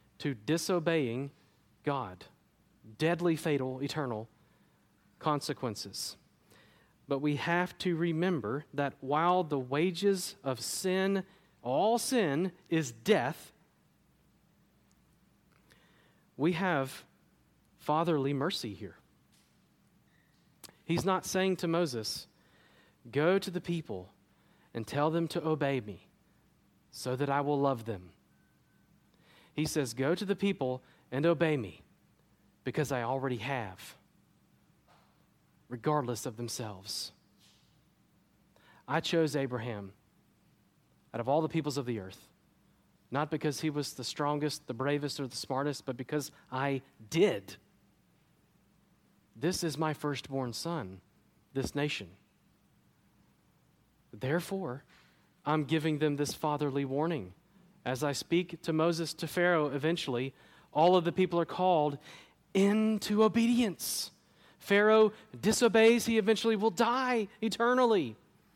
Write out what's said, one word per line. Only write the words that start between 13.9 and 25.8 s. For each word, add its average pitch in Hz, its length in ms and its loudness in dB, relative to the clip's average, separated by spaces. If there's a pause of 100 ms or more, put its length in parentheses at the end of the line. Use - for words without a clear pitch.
we 160 160 0
have 160 520 -2 (760)
fatherly 151 560 0
mercy 135 400 -4
here. 90 240 -14 (1900)
He's 165 200 0
not 185 200 2
saying 190 320 0
to 175 120 -2
Moses, 156 580 -2 (840)
"Go 156 280 4
to 190 120 -4
the 170 100 -6
people 113 520 -6 (600)
and 113 120 -6
tell 147 240 2
them 165 180 0
to 160 180 -4
obey 139 340 0